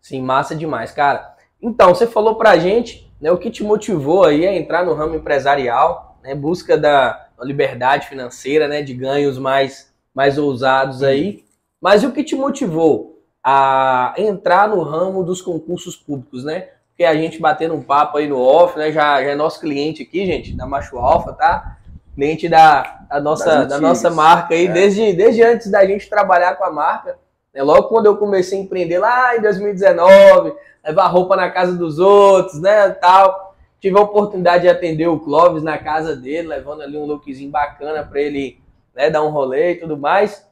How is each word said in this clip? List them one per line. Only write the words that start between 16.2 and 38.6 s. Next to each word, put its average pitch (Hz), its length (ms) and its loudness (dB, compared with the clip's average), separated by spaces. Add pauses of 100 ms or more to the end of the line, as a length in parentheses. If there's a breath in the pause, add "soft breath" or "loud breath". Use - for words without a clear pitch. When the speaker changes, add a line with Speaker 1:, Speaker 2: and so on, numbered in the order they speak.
Speaker 1:
né? 170 240 -10 (200)
Porque - 160 -4
a 160 100 4
gente 160 240 -4
batendo 160 360 -2
um 139 80 -8
papo 147 340 0
aí 151 100 -2
no 139 140 -4
off, 160 380 4
né, 156 120 -4
já, 147 320 2
já 143 100 -2
é - 20 -4
nosso 156 260 -4
cliente 151 420 -6
aqui, 180 220 -6
gente, 160 320 -6
da 127 80 -10
Macho 139 320 -8
Alfa, 139 380 0
tá? 170 440 -4 (360)
Cliente 156 340 -4
da, 156 600 4
da 143 100 -4
nossa, 147 240 -4
Speaker 2:
Das 151 240 2
Speaker 1:
da 143 120 -6
nossa 165 280 0
Speaker 2:
antigas. 165 60 -2
Speaker 1:
marca 165 400 4
aí, 170 120 0
Speaker 2:
É. 170 60 -4
Speaker 1:
desde, 202 400 2
desde 214 300 4
antes 233 280 2
da 202 140 4
gente 196 240 -4
trabalhar 185 460 0
com 190 100 -6
a 165 60 -4
marca, 170 480 -6 (340)
né? 135 100 -6
Logo 160 260 4
quando 220 180 2
eu 208 100 6
comecei 196 420 -2
a 196 40 -6
empreender 175 360 -4
lá 240 380 0
em 220 60 -2
dois 208 160 0
mil 208 100 -4
e 202 60 -4
dezenove, 185 800 6 (280 loud breath)
levar 170 260 0
roupa 180 280 2
na 185 140 -2
casa 180 260 -2
dos 165 220 -6
outros, 190 640 4
né, 202 280 4
tal. 190 640 2 (240)
Tive 190 200 0
a 208 40 6
oportunidade 196 600 0
de 180 80 4
atender 165 380 0
o 160 120 -2
Clóvis 160 420 0
na 156 140 -6
casa 156 400 -6
dele, 147 320 -10
levando 147 320 -12
ali 143 160 -14
um 151 80 -8
lookzinho 143 460 -12
bacana 147 520 -6
pra 143 200 -8
ele, 139 360 -8 (360)